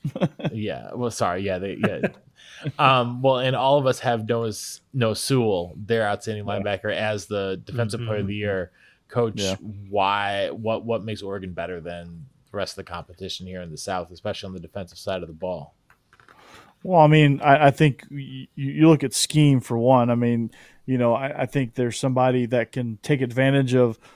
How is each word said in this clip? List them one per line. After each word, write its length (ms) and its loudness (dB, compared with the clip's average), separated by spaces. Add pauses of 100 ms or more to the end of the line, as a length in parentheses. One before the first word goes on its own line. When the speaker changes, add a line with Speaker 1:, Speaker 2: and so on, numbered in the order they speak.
(120)
Speaker 1:
<laughs> 400 -4
Speaker 2:
Yeah, 420 -8
well, 180 -4
sorry, 300 -2
yeah, 160 -2
they, 180 -8
yeah. 320 -2 (340)
Speaker 1:
<laughs> 360 -12
Speaker 2:
Um, 440 2
well, 160 4
and 160 0
all 240 2
of 80 0
us 140 2
have 280 -2
Noah 200 0
S-, 320 -10 (120)
Noah 220 0
Sewell, 640 0
their 320 -2
outstanding 360 -6
Speaker 1:
Yeah. 140 -4
Speaker 2:
linebacker, 340 -4
as 340 -4
the 380 -4
defensive 360 -6
player 180 -4
of 80 -4
the 60 -6
Speaker 3:
Mm-hmm. 80 -6
Speaker 2:
year. 320 -4 (340)
Coach, 300 -2
Speaker 1:
Yeah. 200 -2 (320)
Speaker 2:
why? 600 -2
What, 340 -6
what 200 -4
makes 180 -8
Oregon 300 -10
better 280 -8
than 460 -14 (240)
the 60 -12
rest 160 -6
of 120 -12
the 60 -20
competition 560 -12
here 160 -10
in 80 -12
the 80 -14
South, 320 -6
especially 380 -10
on 60 -12
the 60 -12
defensive 380 -14
side 240 -6
of 60 -10
the 60 -16
ball? 420 -8 (1080)
Speaker 1:
Well, 160 4
I 60 10
mean, 360 6
I, 240 6
I 40 8
think 400 2
y-, 80 -12
y-, 380 -14
you 320 4
look 160 6
at 100 -2
scheme 460 4
for 180 -2
one. 320 6
I 60 2
mean, 340 0 (340)
you 140 0
know, 160 4
I, 280 -4
I 40 -2
think 280 -2
there's 220 -2
somebody 500 2
that 260 -2
can 300 -6
take 180 0
advantage 560 2
of 240 2 (160)